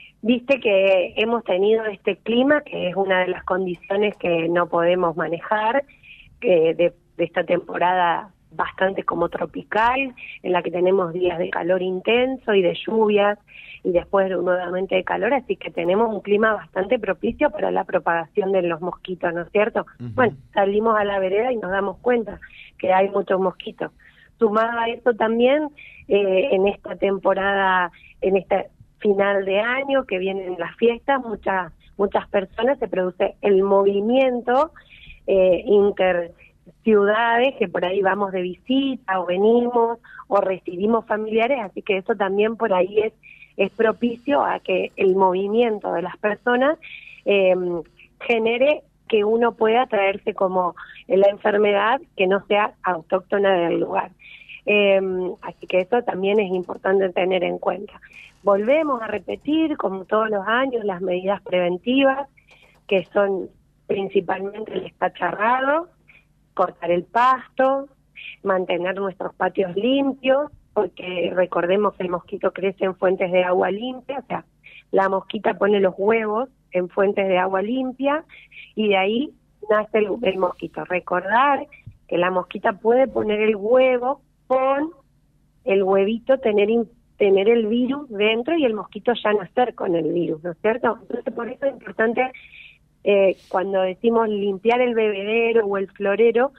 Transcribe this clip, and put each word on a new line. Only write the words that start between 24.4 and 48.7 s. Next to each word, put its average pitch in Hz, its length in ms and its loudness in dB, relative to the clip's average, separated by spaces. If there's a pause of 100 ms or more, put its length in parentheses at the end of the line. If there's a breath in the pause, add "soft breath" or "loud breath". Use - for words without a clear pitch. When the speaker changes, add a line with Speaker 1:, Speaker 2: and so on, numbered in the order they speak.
Speaker 1:
a 226 100 -2
eso 233 260 -2
también, 240 540 2 (380 loud breath)
eh, 190 460 2
en 196 160 2
esta - 260 -8
temporada, 190 960 0 (300 loud breath)
en 190 160 2
esta 190 300 -2 (320)
final 196 480 2
de 196 120 0
año, 262 460 -2
que 190 140 -4
vienen 185 420 -6
las 170 160 -10
fiestas, 233 480 0
muchas, 190 480 -6 (240 soft breath)
muchas 196 320 -2
personas, 226 500 -2
se 220 80 -6
produce 185 540 -4
el 196 240 2
movimiento, 240 1080 2 (560 loud breath)
eh, 185 400 4
inter 185 640 2 (520 soft breath)
ciudades, 226 720 4
que 196 80 0
por 180 180 -4
ahí 190 160 0
vamos 190 300 0
de 185 120 -4
visita 254 800 -4
o 170 60 -6
venimos 233 720 2 (300 loud breath)
o 196 120 2
recibimos 196 680 -2
familiares, 220 540 0
así 196 220 -10
que 190 160 -2
eso 214 160 -4
también 208 420 0
por 226 160 0
ahí 208 280 0
es, 220 120 0 (440 loud breath)
es 196 160 0
propicio 233 720 0
a 180 160 -2
que - 360 -2
el 190 200 4
movimiento 196 760 0
de 170 100 -2
las 180 160 -8
personas, 247 600 0 (460 loud breath)
em, 185 580 2 (380 loud breath)
genere 240 640 0 (260)